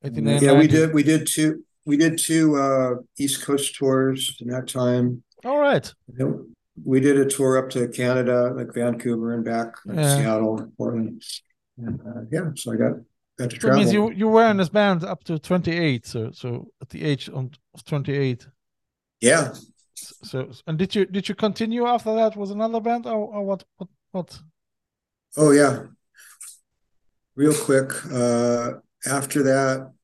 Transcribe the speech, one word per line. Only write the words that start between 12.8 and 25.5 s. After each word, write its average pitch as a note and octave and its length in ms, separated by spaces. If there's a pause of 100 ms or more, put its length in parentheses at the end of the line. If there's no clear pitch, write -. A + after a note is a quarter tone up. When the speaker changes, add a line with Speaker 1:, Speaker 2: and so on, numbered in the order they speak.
Speaker 2:
got B2 140
to - 80
Speaker 1:
That - 160
means G#3 160
Speaker 2:
travel. G#3 200
Speaker 1:
you, G3+ 60
you G#3+ 120
were A3+ 200
in G3+ 80
this F3+ 120
band G3 340
up F#3 220
to E3 120
twenty-eight, E3 720
so, A2 240
so - 380 (120)
at - 80
the - 140
age D3 260
of, C3 200 (260)
of - 100
twenty-eight. C#3 600 (760)
Speaker 2:
Yeah. C#3+ 280 (480)
Speaker 1:
S-, - 160 (100)
so, C3 280 (160)
and D#3+ 100
did F#3+ 180
you, G3 100
did F#3+ 220
you G3+ 80
continue A3+ 500
after A#3 300
that A3 220
with G3+ 140
another A3+ 280
band, A#3 260
or, A3+ 120
or G#3 260
what, G3 220 (120)
what, F#3 120 (220)
what? - 280 (960)
Speaker 2:
Oh, D3+ 160